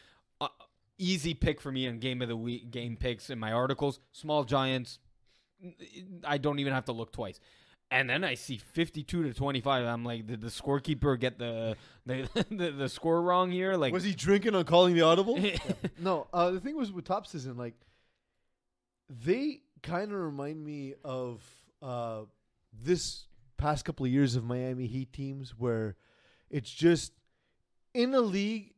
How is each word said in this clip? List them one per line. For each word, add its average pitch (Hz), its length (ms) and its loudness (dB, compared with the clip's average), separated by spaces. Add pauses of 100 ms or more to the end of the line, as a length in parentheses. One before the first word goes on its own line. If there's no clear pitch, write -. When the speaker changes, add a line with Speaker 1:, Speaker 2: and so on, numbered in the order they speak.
(420)
Speaker 1:
Uh, 143 60 -2 (500)
easy 180 360 0
pick 151 280 0
for 139 100 -6
me 131 140 -2
in 117 140 -4
game 127 220 -4
of 120 60 -4
the 117 80 -4
week, 117 360 -6
game 117 260 -6
picks 123 320 -4
in 123 100 -8
my 110 140 -4
articles. 131 460 0 (120)
Small 151 320 -2
giants, 131 560 0 (640)
n-, 175 120 -18 (500)
I 147 140 0
don't 143 200 0
even 139 140 0
have 131 120 -2
to 131 60 -4
look 113 220 -8
twice. 101 260 -8 (520)
And 127 180 2
then 151 140 0
I 143 100 -2
see 123 240 -8
fifty-two 165 640 -4
to 131 100 -2
twenty-five. 135 520 0
I'm 117 180 -2
like, 117 220 -6
"Did 110 160 -8
the 117 60 -8
scorekeeper 139 720 0
get 123 180 0
the, 113 400 -4 (300)
the, 127 260 -2
<laughs> 220 160 2
the, 175 220 -2
the 139 180 -2
score 165 320 2
wrong 180 300 4
here?" 185 240 0
Like, 156 180 2
Speaker 2:
Was 180 100 0
he 196 100 0
drinking 202 420 4
on 175 100 2
calling 175 300 8
the 170 80 8
audible? 185 360 6
Speaker 1:
<laughs> - 0 -
Speaker 2:
Yeah. 190 180 0 (420)
No, 170 340 0
uh, 175 160 4
the 185 100 -2
thing 277 160 -6
was 233 160 -4
with 180 140 -10
top 196 220 -2
season, 127 300 -10
like, 120 180 -8 (1300)
they 185 520 0 (220)
kinda 202 320 -4
remind 151 500 -6
me 143 380 -10
of, 127 380 -6 (400)
uh, 120 400 -6 (520)
this 139 540 -2 (300)
past 147 280 0
couple 139 200 -4
of 127 60 2
years 135 240 4
of 120 80 0
Miami 127 440 -4
Heat 127 260 -6
teams 135 380 -10
where 113 440 -2 (540)
it's 143 220 -4
just 165 420 4 (800)
in 247 220 2
a 254 40 6
league, 208 580 2